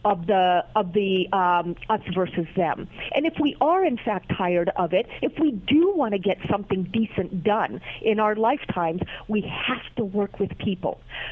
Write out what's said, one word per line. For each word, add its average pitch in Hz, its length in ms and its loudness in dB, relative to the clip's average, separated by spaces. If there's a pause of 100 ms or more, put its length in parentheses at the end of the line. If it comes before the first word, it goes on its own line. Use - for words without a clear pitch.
of 180 220 2
the, 180 380 4 (100)
of 196 180 0
the, 185 380 2
um, 175 440 2 (140)
us 214 120 0 (120)
versus 175 320 -2 (120)
them. 165 300 -2 (280)
And 294 100 2
if 320 140 0
we 294 220 0
are, 349 240 4
in 254 120 2
fact, 202 400 -4
tired 180 380 2
of 170 180 0
it, 180 140 2 (140)
if 302 180 0
we 302 120 4
do 294 440 2
wanna 220 240 0
get 185 180 0 (140)
something 202 320 0
decent 190 600 -2
done 202 360 0 (220)
in 214 180 2
our 214 160 4
lifetimes, 190 680 0 (280)
we 214 120 2
have - 400 -6 (140)
to 240 80 -2
work 202 360 -4
with - 200 -2
people - 400 -4 (320)